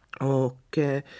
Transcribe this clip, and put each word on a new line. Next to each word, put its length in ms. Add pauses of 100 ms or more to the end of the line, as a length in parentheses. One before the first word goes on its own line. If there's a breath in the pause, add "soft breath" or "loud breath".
(220)
Och, 580
eh, 240 (180 loud breath)